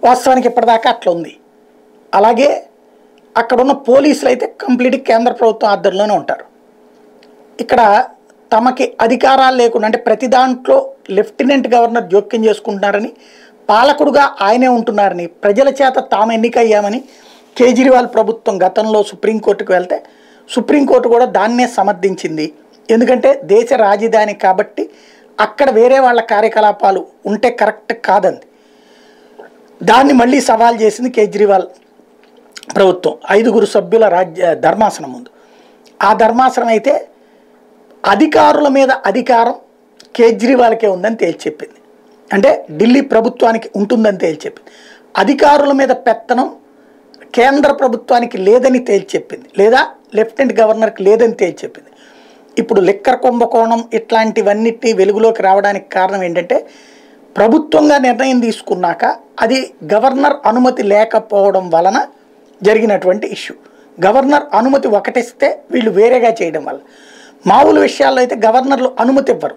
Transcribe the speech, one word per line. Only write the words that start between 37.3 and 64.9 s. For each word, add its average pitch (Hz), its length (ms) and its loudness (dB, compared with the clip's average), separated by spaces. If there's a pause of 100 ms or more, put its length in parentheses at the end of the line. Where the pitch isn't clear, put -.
అధికారుల 302 540 2 (100)
మీద 262 140 2 (200)
అధికారం 240 440 0 (600)
కేజ్రీవాల్కే 233 800 2
ఉందని 214 260 -6
తేల్చి 170 260 -4
చెప్పింది. - 320 -14 (560)
అంటే 240 160 4 (280)
ఢిల్లీ 247 220 4 (120)
ప్రభుత్వానికి 226 540 0 (120)
ఉంటుందని 214 440 0
తేల్చి 160 220 -6
చెప్పింది. - 260 -16 (520)
అధికారుల 285 480 2 (100)
మీద 262 100 0 (160)
పెత్తనం 240 420 -2 (880)
కేంద్ర 277 420 2
ప్రభుత్వానికి 240 580 -2 (100)
లేదని 254 400 2
తేల్చి 196 280 -2
చెప్పింది, - 320 -10 (120)
లేదా 226 220 4 (360)
లెఫ్టినెంట్ 226 420 -2
గవర్నర్కి 220 480 0
లేదని 226 320 2
తేల్చి 170 240 -4
చెప్పింది. - 280 -18 (680)
ఇప్పుడు 208 260 0
లిక్కర్ 247 360 0
కుంభకోణం 233 580 0 (160)
ఇట్లాంటివన్నిటినీ 220 1040 -2
వెలుగులోకి 220 480 0
రావడానికి 196 400 0 (100)
కారణం 190 300 -2
ఏంటంటే 175 300 -4 (840)
ప్రభుత్వంగా 302 580 2 (100)
నిర్ణయం 247 380 0
తీసుకున్నాక 180 600 -4 (380)
అది 262 160 0 (340)
గవర్నర్ 269 420 0 (160)
అనుమతి 254 320 0 (100)
లేకపోవడం 202 720 0 (100)
వలన 185 240 0 (680)
జరిగినటువంటి 214 680 0
ఇష్యూ. - 180 -16 (520)
గవర్నర్ 269 400 2 (140)
అనుమతి 269 280 0 (120)